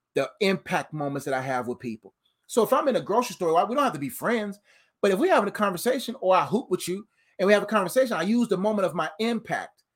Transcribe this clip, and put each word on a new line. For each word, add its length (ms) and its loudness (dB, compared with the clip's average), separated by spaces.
the 160 -2
impact 520 -2
moments 340 -6
that 80 -4
I 80 -2
have 260 -4
with 100 -6
people. 360 -14
So 180 2
if 80 2
I'm 160 2
in 80 2
a 40 -2
grocery 340 -2
store, 180 0
we 80 -4
don't 100 2
have 80 0
to 80 -8
be 80 -4
friends, 500 -4
but 120 2
if 80 2
we're 120 4
having 160 4
a 40 -8
conversation 680 -2
or 140 4
I 100 4
hoop 240 -2
with 200 -2
you 180 -6
and 80 0
we 60 8
have 100 6
a 40 -6
conversation, 500 2
I 60 -2
use 260 2
the 100 0
moment 280 0
of 80 -2
my 140 -2
impact 640 -4